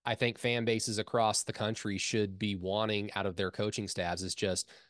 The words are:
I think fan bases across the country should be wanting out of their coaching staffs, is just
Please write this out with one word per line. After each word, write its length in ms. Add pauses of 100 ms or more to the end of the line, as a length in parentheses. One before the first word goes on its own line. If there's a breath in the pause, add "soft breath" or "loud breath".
I 100
think 240
fan 280
bases 320
across 460
the 80
country 440
should 420
be 180
wanting 580
out 100
of 120
their 140
coaching 380
staffs, 320
is 140
just 340 (220 loud breath)